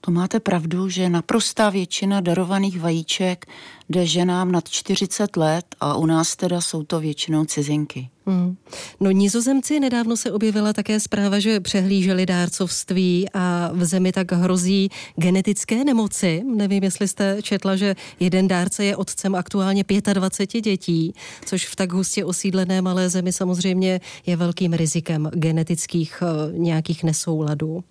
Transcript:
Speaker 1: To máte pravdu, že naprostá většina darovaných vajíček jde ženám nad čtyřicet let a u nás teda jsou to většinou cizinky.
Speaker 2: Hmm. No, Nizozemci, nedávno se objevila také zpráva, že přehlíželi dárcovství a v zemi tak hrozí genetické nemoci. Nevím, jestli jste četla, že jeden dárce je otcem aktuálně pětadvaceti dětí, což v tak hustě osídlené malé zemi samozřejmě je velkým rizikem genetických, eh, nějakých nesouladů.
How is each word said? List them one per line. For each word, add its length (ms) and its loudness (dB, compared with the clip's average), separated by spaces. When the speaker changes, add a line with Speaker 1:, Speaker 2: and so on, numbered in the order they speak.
Speaker 1:
To 60 0
máte 280 2
pravdu, 500 -2
že 200 0
naprostá 600 2
většina 520 0
darovaných 580 0
vajíček 640 -2
jde 160 2
ženám 460 2
nad 180 0
čtyřicet 680 -2
let 280 2
a 160 0
u 100 0
nás 300 2
teda 260 -2
jsou 220 -4
to 160 -2
většinou 460 0
cizinky. 640 -4
Speaker 2:
Hmm. 320 0
No, 120 4
Nizozemci, 680 2
nedávno 380 0
se 140 -2
objevila 420 2
také 260 0
zpráva, 400 0
že 200 2
přehlíželi 680 2
dárcovství 1080 0
a 400 0
v 120 0
zemi 260 2
tak 200 -2
hrozí 580 2
genetické 680 2
nemoci. 600 0
Nevím, 280 2
jestli 240 0
jste 340 0
četla, 340 -2
že 200 0
jeden 280 4
dárce 380 0
je 100 0
otcem 400 -2
aktuálně 480 0
pětadvaceti 800 0
dětí, 520 0
což 220 -4
v 80 -8
tak 160 -2
hustě 340 -2
osídlené 560 0
malé 280 2
zemi 220 0
samozřejmě 680 0
je 100 0
velkým 380 0
rizikem 600 0
genetických, 880 0
eh, 340 -2
nějakých 460 0
nesouladů. 880 -2